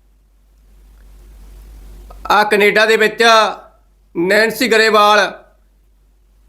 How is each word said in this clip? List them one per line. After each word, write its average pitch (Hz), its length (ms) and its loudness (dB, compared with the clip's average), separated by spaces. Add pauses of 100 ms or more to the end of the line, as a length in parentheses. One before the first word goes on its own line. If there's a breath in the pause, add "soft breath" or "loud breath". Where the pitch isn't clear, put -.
(2250)
ਆਹ 202 120 2
ਕੈਨੇਡਾ 208 420 0
ਦੇ 220 120 2
ਵਿੱਚ 214 260 -2 (920)
ਨੈਂਸੀ 214 500 -2
ਗਰੇਵਾਲ, 208 760 2 (1040)